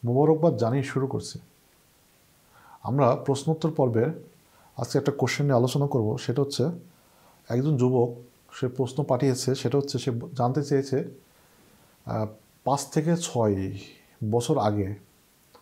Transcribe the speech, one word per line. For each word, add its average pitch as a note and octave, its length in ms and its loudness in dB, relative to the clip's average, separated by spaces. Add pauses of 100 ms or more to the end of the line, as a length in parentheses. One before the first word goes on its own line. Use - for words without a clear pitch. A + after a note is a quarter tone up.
মোবারকবাদ D3+ 520 4
জানিয়ে A#2+ 260 0
শুরু C3+ 240 -2
করছি। - 320 -8 (1400)
আমরা B2+ 320 4
প্রশ্নোত্তর D#3 560 -2
পর্বে A#2+ 340 2 (720)
আজকে A#2+ 200 -2
একটা C#3 140 2
কোশ্চেন C#3+ 340 0
নিয়ে C3+ 120 4
আলোচনা C3 300 2
করব। A#2+ 300 0
সেটা B2+ 240 -2
হচ্ছে, C#3 220 -2 (880)
একজন C3+ 280 0
যুবক, A#2+ 380 2 (440)
সে C3 80 -2
প্রশ্ন B2+ 360 -4
পাঠিয়েছে, C3 520 0
সেটা B2+ 220 -2
হচ্ছে, C#3+ 220 -2
সে C3 120 -4 (220)
জানতে C3 300 0
চেয়েছে, C3+ 340 0 (1080)
আহ, A2 220 -4 (360)
পাঁচ C#3 260 -2
থেকে E3 280 0
ছয় G2+ 600 0 (540)
বছর A#2+ 260 2
আগে G#2 380 0 (680)